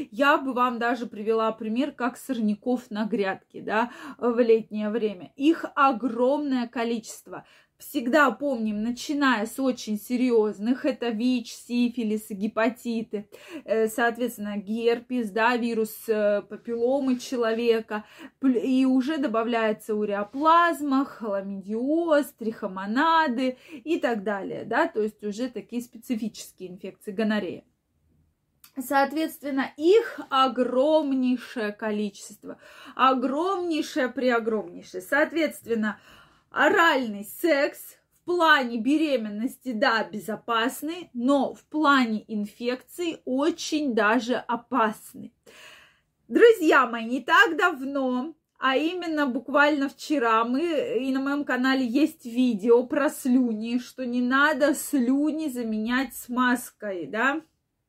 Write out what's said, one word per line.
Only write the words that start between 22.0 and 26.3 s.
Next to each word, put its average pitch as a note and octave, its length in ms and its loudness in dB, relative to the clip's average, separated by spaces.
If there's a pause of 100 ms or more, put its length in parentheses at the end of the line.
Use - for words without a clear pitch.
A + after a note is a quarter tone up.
трихомонады B3 1200 0 (260)
и D#4 140 0
так A#3+ 260 -2
далее, F#3+ 400 -6
да, B3+ 240 0
то A3 140 -4
есть G#3+ 220 -4
уже G#3 260 -6
такие A#3 320 -8
специфические A3 880 -8